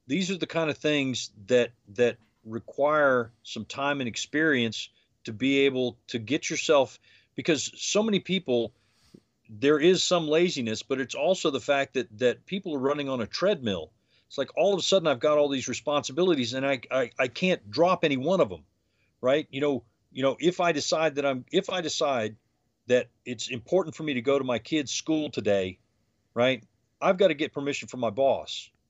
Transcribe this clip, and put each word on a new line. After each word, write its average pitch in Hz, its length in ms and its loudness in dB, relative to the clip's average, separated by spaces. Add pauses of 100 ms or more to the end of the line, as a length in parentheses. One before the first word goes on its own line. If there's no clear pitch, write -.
these 180 240 -2
are 190 40 -4
the 160 120 -4
kind 160 220 -2
of 135 80 -6
things 139 520 -2 (160)
that, 120 240 4 (240)
that 120 220 2 (280)
require 131 880 2 (140)
some 110 200 -10
time 139 360 -4
and 123 80 -4
experience 131 800 0 (340)
to 117 100 -10
be 135 280 2
able 127 360 2 (120)
to 123 100 -6
get 117 320 -4
yourself, 143 480 2 (380)
because 143 400 -2
so - 260 0
many 214 160 0
people, 131 540 -2 (760)
there 135 300 2
is 170 240 4
some 175 240 0
laziness, 147 560 0
but 131 180 -4
it's 127 140 -8
also 165 380 0
the 131 80 -4
fact 139 340 0
that, 113 240 -4
that 120 280 0
people 190 280 -6
are 135 60 -4
running 139 280 -2
on 131 120 -4
a 104 60 -4
treadmill. 123 680 -2 (340)
It's - 120 -10
like, 135 180 -4
all 180 160 4
of 185 80 0
a - 20 -4
sudden 185 240 2
I've 131 140 2
got 151 180 2
all 147 100 4
these 135 200 -4
responsibilities 139 840 0
and 131 120 -2
I, 135 140 0 (100)
I, 127 260 0
I 131 120 0
can't 175 420 -2
drop 170 320 2
any 147 140 2
one 165 240 0
of 131 80 2
them, 82 160 -12 (560)
right? 135 300 2
You 135 100 -8
know, 143 240 0 (260)
you 131 120 -6
know, 135 180 0
if 175 200 0
I 175 120 2
decide 156 420 0
that 139 100 -2
I'm, 131 280 -2
if 180 180 0
I 185 100 -4
decide 131 560 -2 (500)
that 123 220 2 (160)
it's 113 240 -10
important 151 460 -2
for - 80 -12
me 151 120 -4
to 123 60 -2
go 139 180 2
to 131 60 -2
my 123 140 -2
kid's 143 320 -4
school 156 400 -4
today, 98 480 -2 (560)
right? 123 280 2 (380)
I've 185 160 4
gotta 180 180 4
get 143 200 -4
permission 139 340 -4
from 127 120 -10
my 113 100 0
boss, 104 580 0 (220)